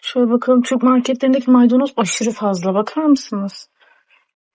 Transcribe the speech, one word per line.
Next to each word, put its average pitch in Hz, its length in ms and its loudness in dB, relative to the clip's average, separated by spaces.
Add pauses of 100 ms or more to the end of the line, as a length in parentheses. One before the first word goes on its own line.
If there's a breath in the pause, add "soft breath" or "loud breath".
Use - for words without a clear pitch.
Şöyle 247 280 -2
bakalım, 247 320 2
Türk 254 200 -2
marketlerindeki 254 680 0
maydanoz 254 460 4
aşırı 220 340 -2
fazla. 190 440 -4
Bakar 214 300 -2
mısınız? 214 640 -2 (880)